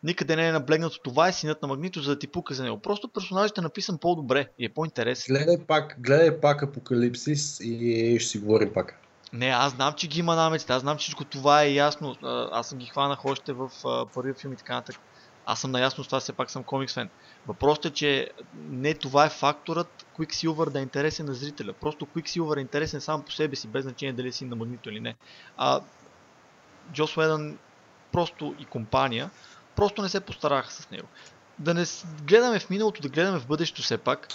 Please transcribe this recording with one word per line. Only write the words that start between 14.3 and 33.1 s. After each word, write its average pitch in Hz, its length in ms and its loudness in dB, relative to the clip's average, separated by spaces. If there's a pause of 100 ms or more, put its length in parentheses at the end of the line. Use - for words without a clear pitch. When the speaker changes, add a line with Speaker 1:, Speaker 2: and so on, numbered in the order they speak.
Speaker 1:
филм 135 180 -12
и 120 40 -12
така - 160 -10
нататък. 123 280 -10 (440)
Аз 110 140 -2
съм 131 120 -4
наясно 131 320 0
с - 40 -12
това, 135 120 0
все - 140 -8
пак - 180 -4
съм 131 120 -10
комикс 135 300 -4
фен. 117 160 -6 (380)
Въпросът 143 380 2
е, 165 40 0
че 143 400 0 (400)
не 139 240 -2
това 143 320 4
е 156 40 2
факторът 151 760 -2 (140)
Quicksilver 160 500 -2
да 139 100 -4
е - 20 -2
интересен 147 440 -2
на 139 80 -6
зрителя. 123 400 -10
Просто 151 320 -6
Quicksilver 156 520 -4
е 139 40 -4
интересен 147 400 -4
сам 151 220 -4
по - 80 -12
себе 151 240 -2
си, - 120 -10
без 131 160 -4
значение 135 300 -8
дали 127 140 -6
е 123 40 -6
син 131 180 -10
на 120 60 -8
Магнито 117 340 -8
или 107 100 -10
не. 117 160 -10 (420)
А, 131 240 2 (1120)
Джос 151 240 -2
Уедън 156 400 0 (540)
просто 156 480 -2
и 147 60 -14
компания 131 640 -2 (460)
просто 202 260 0
не 196 80 -2
се 196 100 0
постараха 139 540 -2
с - 180 -16
него. - 160 -14 (520)
Да 160 140 0
не 170 120 2
с-, - 200 -10 (220)
гледаме 226 320 6
в - 100 -10
миналото, 208 320 0
да 139 80 -4
гледаме 170 300 2